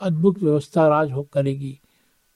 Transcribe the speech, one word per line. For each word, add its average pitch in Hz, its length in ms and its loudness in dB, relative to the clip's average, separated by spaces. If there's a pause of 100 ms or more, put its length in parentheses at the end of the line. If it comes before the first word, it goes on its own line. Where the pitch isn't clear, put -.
अद्भुत 185 380 0
व्यवस्था 156 500 0
राज 151 240 2
हो 139 120 -6
करेगी। 139 540 -6 (580)